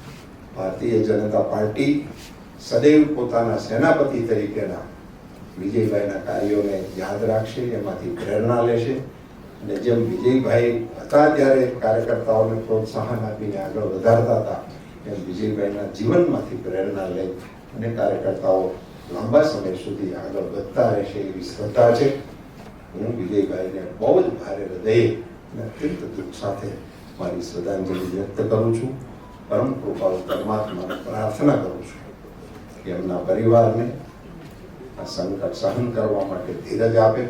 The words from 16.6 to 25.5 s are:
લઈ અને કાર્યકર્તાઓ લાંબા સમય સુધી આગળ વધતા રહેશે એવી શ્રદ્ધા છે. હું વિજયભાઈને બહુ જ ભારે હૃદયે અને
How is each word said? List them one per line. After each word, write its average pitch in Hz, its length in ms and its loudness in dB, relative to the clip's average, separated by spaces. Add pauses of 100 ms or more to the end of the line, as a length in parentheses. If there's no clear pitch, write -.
લઈ 92 240 -4 (440)
અને 113 140 -4
કાર્યકર્તાઓ 92 840 0 (420)
લાંબા 120 300 6
સમય 95 320 -2
સુધી 95 380 -6
આગળ 95 280 -6
વધતા - 480 0
રહેશે 101 300 -2
એવી 92 220 -6
શ્રદ્ધા 117 500 4
છે. - 260 4 (760)
હું 113 240 -4
વિજયભાઈને 92 640 -2 (180)
બહુ 110 220 4
જ - 40 0
ભારે 98 400 -6
હૃદયે 110 420 2
અને - 540 -8